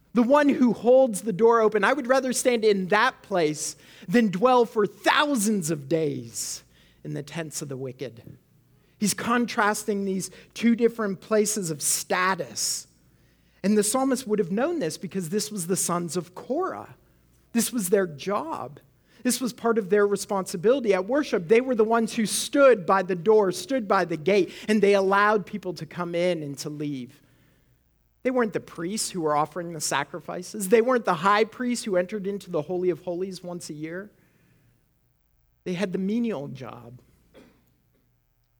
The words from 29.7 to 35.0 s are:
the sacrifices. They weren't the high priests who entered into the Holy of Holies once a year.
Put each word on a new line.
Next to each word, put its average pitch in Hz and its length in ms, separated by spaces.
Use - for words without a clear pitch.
the 160 80
sacrifices. 170 880
They 226 140
weren't 247 240
the 185 80
high 202 320
priests 240 400
who 202 100
entered 185 320
into 196 240
the 156 120
Holy 180 260
of 160 140
Holies 180 380
once 175 280
a 165 40
year. 165 380